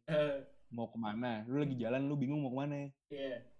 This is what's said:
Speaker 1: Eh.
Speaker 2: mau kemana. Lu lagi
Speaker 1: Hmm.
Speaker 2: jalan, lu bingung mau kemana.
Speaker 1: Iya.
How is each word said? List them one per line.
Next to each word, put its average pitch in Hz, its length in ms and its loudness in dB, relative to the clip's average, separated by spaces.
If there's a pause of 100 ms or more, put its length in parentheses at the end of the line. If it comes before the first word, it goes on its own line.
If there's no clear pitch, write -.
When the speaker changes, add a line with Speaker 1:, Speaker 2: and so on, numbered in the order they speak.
Speaker 1:
Eh. 147 360 2 (260)
Speaker 2:
mau 117 220 -4
kemana. 113 540 -2
Lu 123 120 0
lagi 143 200 2
Speaker 1:
Hmm. 120 60 -2
Speaker 2:
jalan, 120 220 2
lu 143 120 2
bingung 143 240 2
mau 135 100 0
kemana. 143 380 -2 (180)
Speaker 1:
Iya. 135 360 -6 (180)